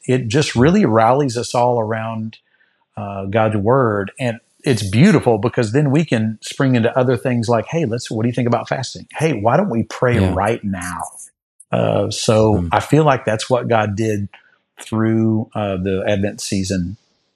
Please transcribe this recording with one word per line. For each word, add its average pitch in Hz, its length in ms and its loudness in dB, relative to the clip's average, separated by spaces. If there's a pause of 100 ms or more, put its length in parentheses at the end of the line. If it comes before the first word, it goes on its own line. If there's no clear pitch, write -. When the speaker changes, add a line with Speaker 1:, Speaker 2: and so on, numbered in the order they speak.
Speaker 1:
it 127 220 0
just 123 300 0
really 175 280 4
rallies 117 540 2
us 113 160 -8
all 120 240 2
around, 110 600 -6 (580)
uh, 101 300 -8
God's 107 300 0
word. 104 640 2
And 120 220 -4 (240)
it's 123 180 0
beautiful 117 560 4
because 113 340 -2
then 143 200 2
we 160 120 2
can 110 380 -2
spring 135 320 0
into 117 240 2
other 127 180 2
things 120 320 -2
like, 113 180 0
"Hey, 160 200 -2
let's, 117 240 -6
what 110 140 -2
do 120 40 2
you 123 60 -4
think 120 140 0
about 117 200 -2
fasting? 135 440 -8
Hey, 156 200 -2
why 113 240 2
don't 190 140 2
we 113 140 -2
pray 123 360 -2
Speaker 2:
Yeah. 92 140 2
Speaker 1:
right 107 300 -2
now?" 87 380 -6 (680)
Uh, 110 360 0
so 110 460 2
Speaker 2:
Mm. 87 160 -2
Speaker 1:
I 107 80 2
feel 143 240 2
like 135 220 2
that's 107 260 -2
what 127 160 0
God 107 300 0
did 107 320 -2 (500)
through, 110 800 0
uh, 101 200 -4
the 95 300 -2
Advent 104 340 -2
season. 95 580 -4 (380)